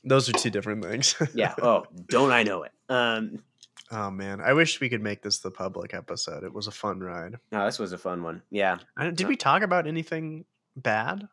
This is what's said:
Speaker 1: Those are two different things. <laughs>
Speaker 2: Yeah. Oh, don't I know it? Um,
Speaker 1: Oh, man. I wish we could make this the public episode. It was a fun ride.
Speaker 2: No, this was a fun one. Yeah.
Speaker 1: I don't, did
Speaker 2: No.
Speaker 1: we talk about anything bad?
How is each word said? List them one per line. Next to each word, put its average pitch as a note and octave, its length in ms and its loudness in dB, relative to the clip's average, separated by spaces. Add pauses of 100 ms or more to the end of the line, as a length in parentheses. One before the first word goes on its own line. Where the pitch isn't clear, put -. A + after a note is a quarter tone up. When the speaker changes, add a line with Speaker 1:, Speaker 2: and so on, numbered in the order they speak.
Speaker 1:
Those C3 260 6
are A2+ 40 0
two - 180 2
different G#2 320 -2
things. A2+ 320 0 (100)
<laughs> - 80 -8
Speaker 2:
Yeah. G#2+ 260 0
Oh, A2+ 260 4 (240)
don't B2+ 220 6
I A#2 120 6
know F#2+ 200 0
it? - 80 -14 (180)
Um, A2+ 500 0 (500)
Speaker 1:
Oh, G#2 220 -6
man. G2 300 -8
I A#2+ 120 2
wish D#3 280 4
we B2+ 80 -2
could A2+ 120 -2
make G#2 220 -4
this G#2 160 -2
the G2 100 -6
public F#2 460 -8
episode. E2+ 480 -8
It F#2+ 100 -10
was G#2 140 -8
a G#2 40 -10
fun F#2+ 280 -6
ride. F2 380 -10 (160)
Speaker 2:
No, G2+ 120 0
this - 140 -2
was F#2 140 -4
a F2 40 -10
fun F2+ 240 -4
one. E2+ 200 -8 (100)
Yeah. F#2+ 260 2 (200)
Speaker 1:
I C#3 80 -2
don't, E3+ 100 -4
did F#3 80 -2
Speaker 2:
No. G3+ 60 0
Speaker 1:
we C#4 80 2
talk E3+ 260 4
about F3+ 240 2
anything D#3+ 560 -6 (320)
bad? C3 580 -2